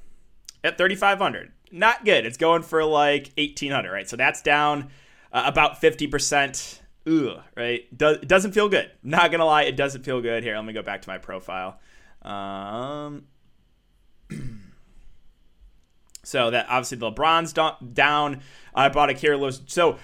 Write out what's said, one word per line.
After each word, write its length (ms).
at 120
thirty-five 440
hundred. 320
Not 320
good. 220
It's 100
going 280
for, 200
like, 540
eighteen 340
hundred, 200
right? 180
So 80
that's 240
down, 480
uh, 140
about 340
fifty 280
percent. 760
Ugh, 360
right? 300
Do-, 120
it 200
doesn't 260
feel 160
good. 200
Not 260
gonna 160
lie, 180
it 140
doesn't 240
feel 180
good. 220
Here, 140
let 100
me 80
go 80
back 220
to 40
my 120
profile. 600
Um, 1040
<clears throat> 20
so 260
that, 200
obviously, 280
the 140
LeBron's 420
do-, 400
down. 480
I 160
bought 220
a 20
Kira 260
Lewis. 280
So 360